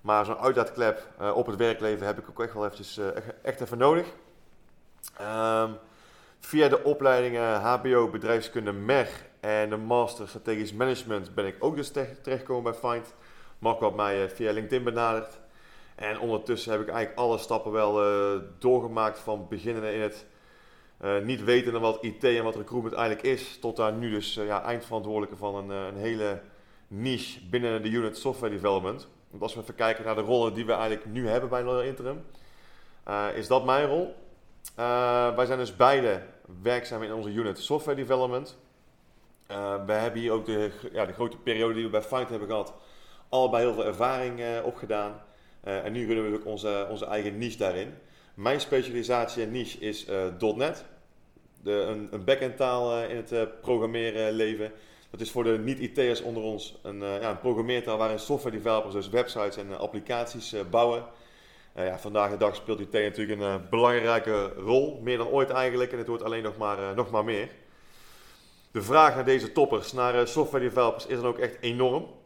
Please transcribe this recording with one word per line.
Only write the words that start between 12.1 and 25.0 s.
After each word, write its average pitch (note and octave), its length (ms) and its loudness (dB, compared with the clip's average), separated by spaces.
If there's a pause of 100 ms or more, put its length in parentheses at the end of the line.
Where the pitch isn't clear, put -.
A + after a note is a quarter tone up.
terechtgekomen B2+ 400 -4
bij A#2 280 -2
Find. A#2 240 -6 (440)
Marco A2+ 240 2
had G2+ 140 2
mij, G2+ 280 2
eh, F#2 60 -4
via A2 220 -2
LinkedIn A2 320 0
benaderd. A#2 540 0 (560)
En G#2+ 240 -6
ondertussen A2+ 540 -2
heb G#2+ 80 0
ik G#2+ 80 -4
eigenlijk A2 300 -4
alle A#2 200 2
stappen A2 340 -2
wel, G#2 300 4
eh, G2+ 380 4 (180)
doorgemaakt A2+ 600 2
van G#2 300 -6
beginnen G#2+ 460 -4
in A2 60 -2
het, G#2+ 260 -4 (720)
eh, G2+ 200 0
niet A2 260 -4
wetende A#2+ 340 4
wat A2+ 260 0
I G#2+ 140 -6
T - 60 -8
en A#2+ 200 4
wat A2 120 -2
recruitment A2+ 380 -6
eigenlijk A2 320 0
is, C3 340 -2
tot A2+ 160 -4
daar A2 160 2
nu A2+ 180 -4
dus, G#2 260 -4
eh, G#2 100 -2
ja, G#2 160 0
eindverantwoordelijke G#2+ 760 -4